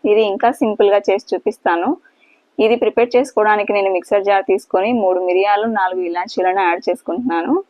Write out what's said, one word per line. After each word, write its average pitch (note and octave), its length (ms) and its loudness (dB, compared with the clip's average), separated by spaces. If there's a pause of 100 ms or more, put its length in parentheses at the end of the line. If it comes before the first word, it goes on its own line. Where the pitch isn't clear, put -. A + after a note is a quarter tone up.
(100)
ఇది G#3+ 120 4 (100)
ఇంకా A#3 160 0 (120)
సింపుల్గా G#3 480 2
చేసి G3 240 0
చూపిస్తాను. F#3 560 -2 (760)
ఇది A3+ 180 4
ప్రిపేర్ A#3 340 0
చేసుకోవడానికి G#3+ 600 0
నేను G3 200 0
మిక్సర్ G3 320 -2
జార్ G3 240 2
తీసుకొని G3 380 -2 (120)
మూడు F#3 260 0
మిరియాలు, G3+ 380 2 (120)
నాలుగు F#3 220 -2 (100)
ఇలాచీలను F#3 560 -2
యాడ్ F3 220 -2
చేసుకుంటున్నాను. F3+ 680 -4 (160)